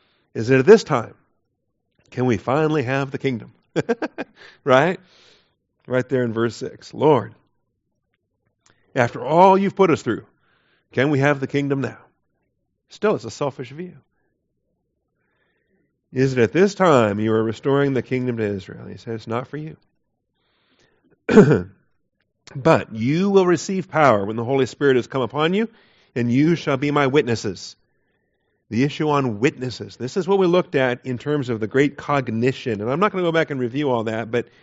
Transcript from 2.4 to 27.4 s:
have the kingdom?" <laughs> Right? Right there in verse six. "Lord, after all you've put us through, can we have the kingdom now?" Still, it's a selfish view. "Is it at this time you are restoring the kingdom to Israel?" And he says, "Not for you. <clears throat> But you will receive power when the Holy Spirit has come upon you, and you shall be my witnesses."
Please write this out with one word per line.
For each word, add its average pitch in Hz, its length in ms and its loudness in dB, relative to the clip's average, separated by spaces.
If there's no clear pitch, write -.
have 135 280 -4
the 135 60 -10
kingdom?" 123 360 -6
<laughs> 165 80 -2
Right? 143 360 2
Right 127 200 -2
there 127 160 -2
in 117 100 -4
verse 113 220 -2
six. - 380 -16
"Lord, 113 400 2
after 123 320 -2
all 185 320 4
you've 196 180 -2
put 190 140 4
us 139 140 0
through, 113 220 -4
can 127 180 0
we 143 100 0
have 139 200 2
the 135 80 -6
kingdom 139 340 -2
now?" 113 160 -8
Still, 208 260 -2
it's 117 100 -10
a 113 60 -10
selfish 131 400 -8
view. 156 260 -18
"Is 131 220 0
it 127 60 0
at 110 120 4
this 196 240 2
time 120 440 4
you 110 140 0
are 110 100 2
restoring 139 500 -2
the 120 100 0
kingdom 127 340 -4
to 113 60 -4
Israel?" 101 380 -8
And - 100 -16
he - 60 -16
says, 113 300 -12
"Not 117 200 -6
for - 100 -14
you. 156 200 -14
<clears throat> 127 420 6
But 135 400 2
you 151 340 0
will 196 160 4
receive 180 440 -2
power 123 360 4
when 110 100 -6
the 117 80 -6
Holy 131 220 0
Spirit 135 300 0
has 120 100 0
come 135 160 -4
upon 151 320 -2
you, 220 160 0
and 120 160 -2
you 151 240 4
shall 143 220 -4
be 143 120 -2
my 143 160 2
witnesses." 120 720 -2